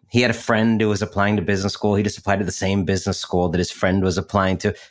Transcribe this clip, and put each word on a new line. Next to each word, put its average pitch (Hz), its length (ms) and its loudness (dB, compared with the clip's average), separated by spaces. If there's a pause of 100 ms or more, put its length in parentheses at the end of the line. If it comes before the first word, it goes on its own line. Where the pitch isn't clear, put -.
he 123 120 2
had 123 100 4
a 113 40 0
friend 113 460 2
who 110 80 2
was 104 140 0
applying 104 340 0
to 95 60 0
business 98 300 -2
school. 104 240 0
He 104 60 2
just 104 160 -4
applied 98 200 0
to 101 60 -2
the 87 80 -6
same 98 320 0
business 95 340 -2
school 90 300 -2
that 85 100 -2
his 87 140 -2
friend 95 300 0
was 92 160 0
applying 95 400 0
to. - 160 -2 (160)